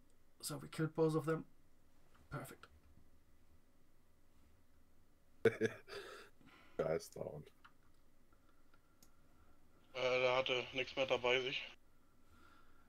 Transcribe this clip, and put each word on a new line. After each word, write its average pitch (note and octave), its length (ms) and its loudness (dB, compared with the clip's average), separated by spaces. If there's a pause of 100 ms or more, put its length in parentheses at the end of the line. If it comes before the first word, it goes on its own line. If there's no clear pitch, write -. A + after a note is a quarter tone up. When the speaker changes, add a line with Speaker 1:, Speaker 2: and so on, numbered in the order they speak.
(400)
Speaker 1:
so - 180 -6
we - 100 -12
killed D#3 280 0
both D#3+ 180 6
of D3 120 2
them. D#3+ 180 0 (840)
Perfect. C#3 360 -12 (2750)
Speaker 2:
<laughs> A2+ 260 4 (1080)
Guy D#2 180 0
is - 120 -6
down. D2+ 360 -10 (2500)
Speaker 3:
Äh, B2+ 260 2
der B2+ 160 6
hatte C3 280 2 (100)
nichts C3 220 -4
mehr C3+ 100 2
dabei B2 340 4
sich. C3 220 -2 (1300)